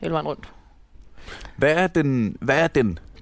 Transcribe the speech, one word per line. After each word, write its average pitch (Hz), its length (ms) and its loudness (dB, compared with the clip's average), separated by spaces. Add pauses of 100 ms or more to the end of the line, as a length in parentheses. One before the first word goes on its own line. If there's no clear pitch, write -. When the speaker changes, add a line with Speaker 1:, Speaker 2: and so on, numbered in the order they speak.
Speaker 1:
hele 165 120 -4
vejen 151 140 -2
rundt. - 220 -8 (1080)
Speaker 2:
Hvad 151 180 4
er 185 120 2
den, 135 540 0
hvad 135 220 0
er 165 60 2
den, 107 300 2 (240)